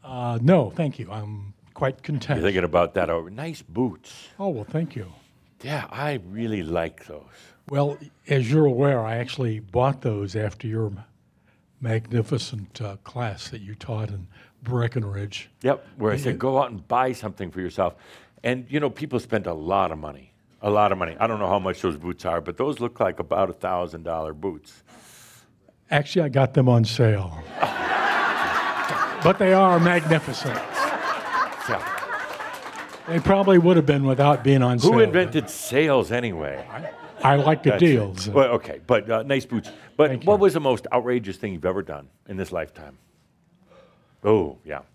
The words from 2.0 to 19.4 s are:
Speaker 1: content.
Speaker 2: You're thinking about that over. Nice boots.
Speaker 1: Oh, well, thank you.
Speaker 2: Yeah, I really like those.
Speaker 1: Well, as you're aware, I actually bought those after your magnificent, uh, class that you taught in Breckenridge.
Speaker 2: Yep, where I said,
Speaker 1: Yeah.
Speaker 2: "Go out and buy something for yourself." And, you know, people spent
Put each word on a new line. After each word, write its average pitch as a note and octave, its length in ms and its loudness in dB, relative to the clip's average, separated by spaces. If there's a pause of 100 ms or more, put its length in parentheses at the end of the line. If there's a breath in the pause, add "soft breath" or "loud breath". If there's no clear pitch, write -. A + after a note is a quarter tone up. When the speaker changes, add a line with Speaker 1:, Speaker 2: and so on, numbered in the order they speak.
Speaker 1:
content. C3+ 360 -4
Speaker 2:
You're E2+ 80 0
thinking F#2 160 0
about E2+ 320 2
that F2 140 0
over. E2 200 -4
Nice C#3+ 320 -12
boots. - 640 -8 (120)
Speaker 1:
Oh, G3 100 -4
well, A#2 140 -6
thank D#3 320 -6
you. F#2 160 -12 (520)
Speaker 2:
Yeah, C3+ 260 -8
I C#3 300 -6 (100)
really G#2+ 340 -4
like E2 440 -4
those. D2 160 -18 (460 soft breath)
Speaker 1:
Well, C#3+ 280 -2 (300)
as C3 220 2
you're D3+ 160 6
aware, C3 400 2
I A2+ 120 -4
actually A#2+ 420 -4
bought B2 420 0
those G2+ 340 -4
after G#2+ 320 -6
your A2 240 -4 (920)
magnificent, A2+ 1000 -4
uh, G2+ 220 -10
class A#2 460 -8
that A2+ 120 -14
you G#2 140 -14
taught G#2+ 340 -6
in F#2+ 180 -10 (360 soft breath)
Breckenridge. A2 880 -4 (140)
Speaker 2:
Yep, B2+ 220 0 (120)
where A2 140 0
I A2+ 60 0
said, C3+ 180 -2
Speaker 1:
Yeah. - 20 -10
Speaker 2:
"Go C3+ 240 2
out B2+ 100 -2
and F#2 160 -14
buy B2+ 240 2
something G2+ 400 -8
for F2+ 80 -10
yourself." F2+ 360 -2 (480 soft breath)
And, B2 260 -2
you C#3+ 100 -2
know, D3 100 0
people B2+ 300 -4
spent G2+ 280 -2